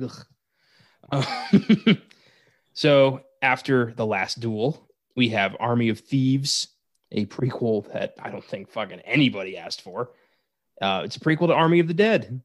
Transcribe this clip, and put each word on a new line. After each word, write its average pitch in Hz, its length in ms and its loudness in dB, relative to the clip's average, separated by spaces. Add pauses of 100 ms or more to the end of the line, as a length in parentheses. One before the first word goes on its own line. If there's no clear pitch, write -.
ugh. - 220 -14 (880)
Uh, - 400 -2
<laughs> - 420 4 (800)
so 135 480 4 (200)
after 123 540 0
The 113 100 -4
Last 98 340 -4
Duel, 117 480 -4 (280)
we 123 140 2
have 101 280 -2
Army 120 300 0
of 110 120 -2
Thieves, 135 680 0 (440)
a 104 140 -2
prequel 113 680 -4
that 101 280 -8
I 107 100 -12
don't 101 140 -14
think 101 260 -12
fucking 95 300 -10
anybody 101 560 -2
asked 85 260 -12
for. 98 280 -10 (720)
Uh, 95 240 -2
it's 104 120 -10
a - 40 -14
prequel 156 280 2
to 165 60 4
Army 165 260 4
of 165 80 2
the 175 60 -2
Dead. 160 500 0